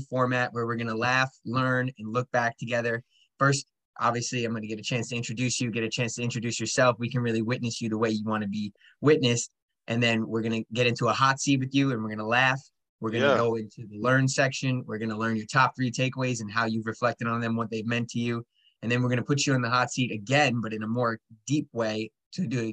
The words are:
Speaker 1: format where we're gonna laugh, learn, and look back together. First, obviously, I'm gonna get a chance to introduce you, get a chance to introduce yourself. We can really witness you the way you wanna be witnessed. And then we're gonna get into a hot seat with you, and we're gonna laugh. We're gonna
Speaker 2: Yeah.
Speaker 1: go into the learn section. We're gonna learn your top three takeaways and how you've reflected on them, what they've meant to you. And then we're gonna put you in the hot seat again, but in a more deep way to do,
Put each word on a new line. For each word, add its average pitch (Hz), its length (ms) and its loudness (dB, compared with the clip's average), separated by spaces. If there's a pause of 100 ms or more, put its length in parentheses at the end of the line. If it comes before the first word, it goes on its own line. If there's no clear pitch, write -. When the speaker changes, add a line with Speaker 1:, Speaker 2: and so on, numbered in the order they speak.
Speaker 1:
format 123 440 0
where 117 140 -2
we're 117 100 -2
gonna 117 180 -4
laugh, 127 360 2 (140)
learn, 127 540 0
and 107 140 -8
look 123 180 -2
back 120 260 0
together. 120 460 -2 (360)
First, 139 280 4 (340)
obviously, 120 440 0
I'm 113 100 -2
gonna 107 140 -6
get 110 100 -6
a 110 40 -12
chance 117 260 -2
to 120 80 -6
introduce 117 440 -2
you, 123 100 -2
get 113 140 -2
a 113 60 -2
chance 117 240 -4
to 120 80 -6
introduce 117 380 -4
yourself. 120 380 4
We 120 120 -4
can 127 100 0
really 113 220 0
witness 117 380 -2
you 117 80 -4
the 110 100 -2
way 113 120 2
you 107 140 -2
wanna 107 220 -2
be 104 260 -6 (300)
witnessed. 131 480 4 (360)
And 117 160 0
then 113 240 2
we're 113 160 -2
gonna 113 200 0 (100)
get 120 140 2
into 123 220 0
a 110 40 2
hot 135 280 2
seat 139 200 4
with 131 140 -4
you, 135 180 4
and 110 100 -2
we're 107 80 -4
gonna 107 160 -4
laugh. 131 340 4 (400)
We're 113 100 -2
gonna 120 200 2
Speaker 2:
Yeah. 127 60 6
Speaker 1:
go 117 200 2
into 110 300 -8
the 104 120 -14
learn 131 300 4
section. 131 580 0
We're 107 120 -6
gonna 110 200 -4
learn 113 180 0
your 107 100 -4
top 131 300 4
three 127 140 -2
takeaways 127 500 -2
and 104 100 -8
how 113 160 0
you've 110 200 -2
reflected 117 400 -2
on 117 140 0
them, 113 160 0
what 113 140 -2
they've 110 160 -4
meant 117 240 0
to - 80 -4
you. 117 280 -2 (360)
And 120 100 -2
then 123 100 2
we're 123 80 2
gonna 123 140 0
put 143 220 0
you 143 80 2
in 127 80 2
the 117 80 -2
hot 123 200 2
seat 123 220 -2
again, 117 500 2
but 110 100 -6
in 110 100 -6
a 110 40 -4
more 113 320 0 (280)
deep 143 260 0
way 110 380 -2 (220)
to 180 140 -2
do, 113 260 -2